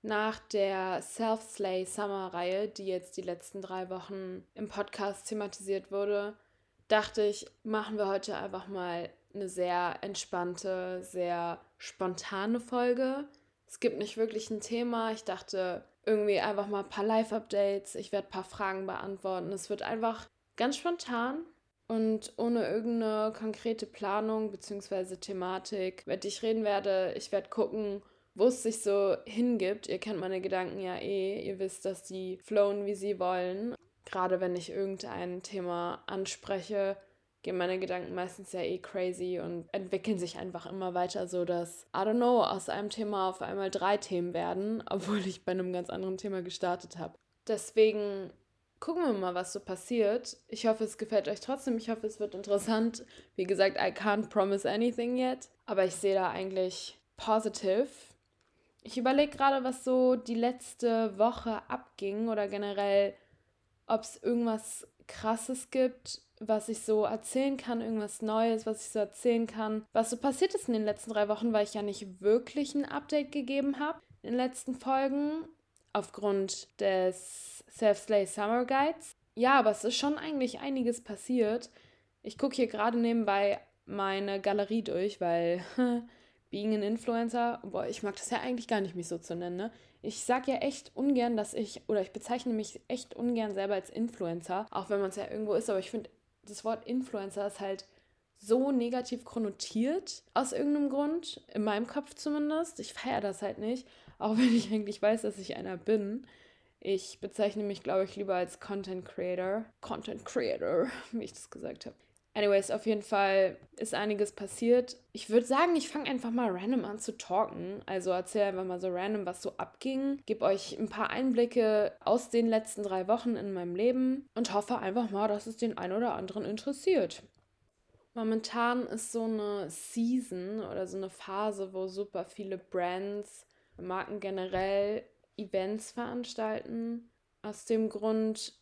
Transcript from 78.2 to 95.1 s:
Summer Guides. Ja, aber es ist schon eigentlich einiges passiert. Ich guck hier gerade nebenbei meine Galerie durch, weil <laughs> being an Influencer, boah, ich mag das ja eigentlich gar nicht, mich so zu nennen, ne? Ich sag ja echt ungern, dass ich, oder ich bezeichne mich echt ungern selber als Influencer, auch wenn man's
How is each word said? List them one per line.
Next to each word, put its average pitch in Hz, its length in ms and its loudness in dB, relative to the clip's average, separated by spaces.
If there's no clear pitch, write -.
Summer 220 380 0
Guides. 277 520 0
Ja, 254 240 6
aber 214 120 8
es 208 140 -2
ist 240 120 2
schon 294 200 2
eigentlich 277 440 -2
einiges 254 420 0
passiert. 226 640 0
Ich - 160 -10
guck 269 160 0
hier 240 140 4
gerade 233 300 2
nebenbei 208 640 4
meine 196 560 -2
Galerie 208 420 2
durch, 190 380 -2
weil 170 420 2
<laughs> 240 320 0
being 208 240 0
an 214 80 2
Influencer, 233 800 0
boah, - 240 -4
ich - 160 -6
mag 202 140 -4
das - 140 -8
ja 240 100 0
eigentlich 247 280 -4
gar 214 120 2
nicht, 185 140 -2
mich 170 140 -6
so 170 100 -4
zu 165 160 -8
nennen, 180 220 -4
ne? 214 160 -4
Ich - 240 -8
sag 254 220 2
ja 262 100 2
echt - 380 -4
ungern, 247 420 2
dass 208 180 -2
ich, - 340 -4
oder 214 120 4
ich 185 120 -4
bezeichne 240 420 -4
mich 214 340 -6
echt 247 260 -6
ungern 233 400 0
selber 196 200 0
als 190 160 -4
Influencer, 190 800 -4
auch 190 200 -6
wenn 202 100 2
man's 190 160 0